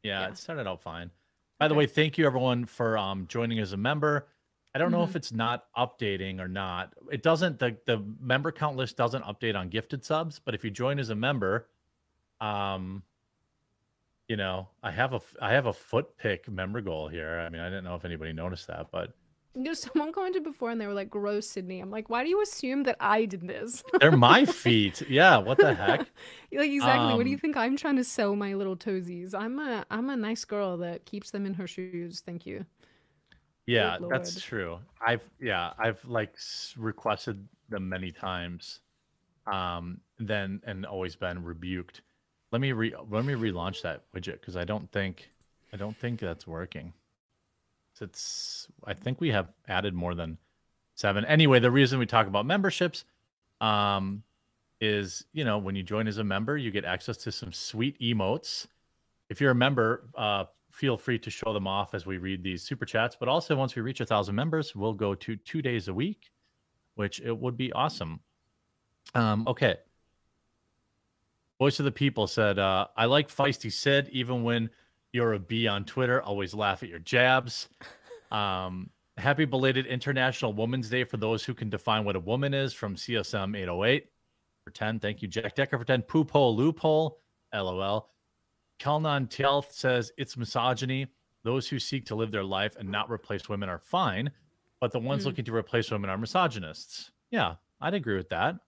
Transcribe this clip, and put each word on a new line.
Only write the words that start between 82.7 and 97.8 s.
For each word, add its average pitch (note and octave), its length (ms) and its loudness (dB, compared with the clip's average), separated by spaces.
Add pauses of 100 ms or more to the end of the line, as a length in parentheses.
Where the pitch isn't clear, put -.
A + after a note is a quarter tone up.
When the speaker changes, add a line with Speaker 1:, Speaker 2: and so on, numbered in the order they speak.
Speaker 1:
from G2 240 -6
C A#2+ 200 -4
S G2+ 180 -2
M G2+ 200 -2
eight F#2+ 140 -4
oh F2 160 0
eight C3+ 260 2 (540)
for - 60 -16
ten. A2 300 -4
Thank G#2+ 200 -4
you, G#2 80 -8
Jack A2 260 -6
Decker, C#3 240 0
for A#2 60 -6
ten. B2+ 180 2
Poophole C#3+ 540 4
Loophole, D#3 640 2 (320)
L G2+ 160 -2
O F#2 120 -4
L. G2+ 300 -2 (680)
Kalnan C#3+ 500 0
Telth C#3 440 0
says, B2 440 0
"It's C3+ 220 -8
misogyny. B2+ 680 -2 (340)
Those B2 260 -2
who C3+ 100 -4
seek B2+ 280 -6
to A2 80 -6
live A2 160 -2
their G2+ 140 -2
life G2 340 -2
and G2+ 120 -8
not G#2 200 -2
replace G#2 400 -6
women G2+ 180 -4
are F2 100 -6
fine, C#3 520 -2 (500)
but A#2+ 120 0
the B2+ 80 -2
ones A#2+ 240 -2
Speaker 2:
Mm. - 20 0
Speaker 1:
looking C3+ 180 -2
to A2+ 100 -6
replace A2+ 360 0
women G2+ 180 -2
are F#2+ 80 -2
misogynists." A2 920 -4 (200)
Yeah, G#2+ 260 0 (260)